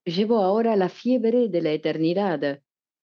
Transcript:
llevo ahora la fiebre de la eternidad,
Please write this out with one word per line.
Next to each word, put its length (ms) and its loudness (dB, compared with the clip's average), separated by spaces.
llevo 400 0
ahora 320 2
la 140 2
fiebre 580 0
de 140 -2
la 100 0
eternidad, 920 -2